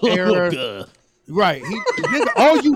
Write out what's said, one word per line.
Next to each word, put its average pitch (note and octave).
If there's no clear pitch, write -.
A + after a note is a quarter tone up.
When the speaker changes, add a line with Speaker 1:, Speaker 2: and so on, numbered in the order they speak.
Speaker 1:
era. G3+
Speaker 2:
Good. A2+
Speaker 1:
Right. D#3+
He, G3
nigga, C#4
all D4
you C#4+